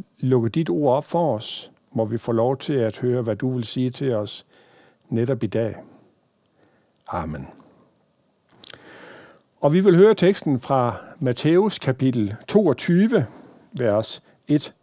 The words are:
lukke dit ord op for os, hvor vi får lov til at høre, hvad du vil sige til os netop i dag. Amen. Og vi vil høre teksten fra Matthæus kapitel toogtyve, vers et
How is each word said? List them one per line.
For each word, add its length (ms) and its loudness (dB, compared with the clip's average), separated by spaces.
lukke 300 2
dit 200 -2
ord 280 2
op 80 -4
for 300 -2
os, 360 -12
hvor 140 -2
vi 120 -6
får 160 -4
lov 240 0
til 160 -6
at 240 0
høre, 240 -2
hvad 140 -2
du 140 -4
vil 140 -4
sige 260 -4
til 260 -4
os 300 -8
netop 340 -2
i 40 -2
dag. 280 -4
Amen. 400 -8
Og 120 2
vi 60 4
vil 180 6
høre 160 8
teksten 460 2
fra 380 0
Matthæus 600 0
kapitel 560 -2
toogtyve, 800 2
vers 500 -2
et 360 0